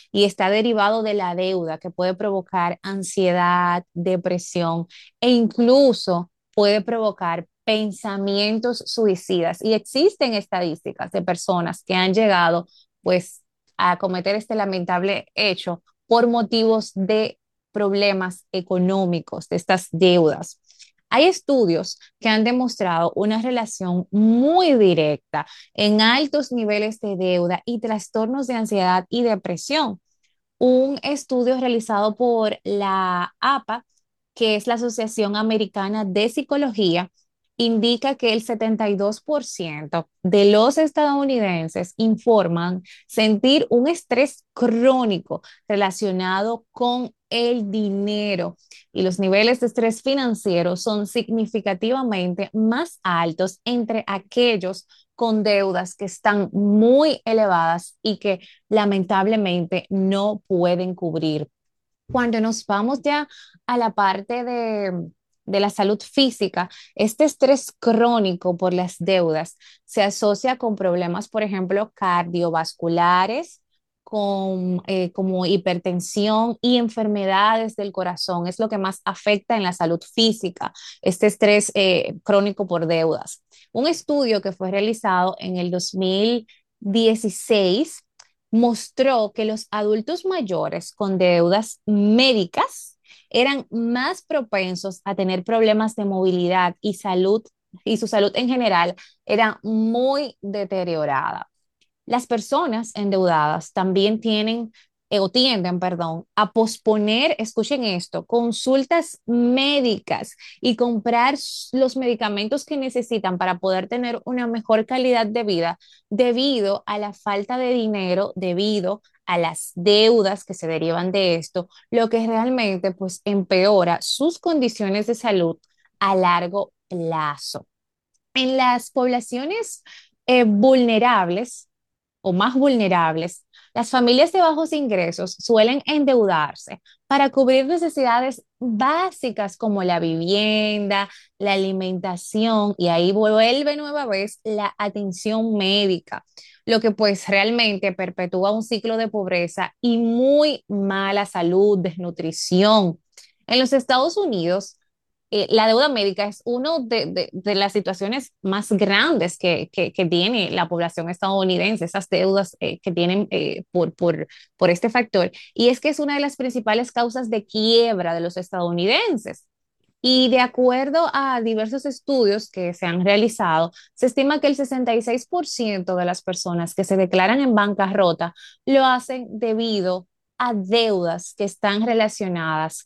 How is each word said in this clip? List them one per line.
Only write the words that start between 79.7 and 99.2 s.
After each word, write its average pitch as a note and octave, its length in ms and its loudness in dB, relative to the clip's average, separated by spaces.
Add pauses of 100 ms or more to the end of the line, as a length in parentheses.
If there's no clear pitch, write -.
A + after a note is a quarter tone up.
salud E3+ 300 -2
física, A3 720 -2 (260)
este F#3+ 280 0
estrés, G#3 460 2
eh, F#3+ 480 0
crónico G3+ 440 2
por E3+ 200 -2
deudas. D#3+ 560 -2 (280)
Un B3+ 180 -2
estudio C#4 540 0
que G3 100 -6
fue F#3 180 -6
realizado G3 680 0
en F#3 180 -6
el F3 140 -4
dos F3+ 240 -6
mil G3+ 520 0 (320)
dieciséis A3 1200 0 (480)
mostró A#3 840 0
que A3 140 -4
los A3 240 -6
adultos G#3+ 560 -2
mayores E3+ 640 -4
con F#3+ 240 -2
deudas F3+ 720 2
médicas G#3+ 1120 2 (320)
eran C4 400 2
más B3 500 -4
propensos F#3+ 840 -4
a G3+ 100 -4
tener F#3 280 -2
problemas A3 540 0
de G#3 80 -4
movilidad F3+ 800 0
y G#3 120 -4
salud, F#3+ 480 0 (400)
y A3+ 140 0
su A3 120 -4
salud G3+ 260 2
en B3 140 -2
general F#3+ 460 2 (300)